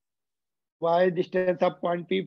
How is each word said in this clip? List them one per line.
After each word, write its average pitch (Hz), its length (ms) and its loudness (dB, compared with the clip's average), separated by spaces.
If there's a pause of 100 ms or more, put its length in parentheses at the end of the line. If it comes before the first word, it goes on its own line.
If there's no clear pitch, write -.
(840)
Y 175 360 4
distance 180 440 0
of 180 220 0
point 175 280 -4
P 190 140 -2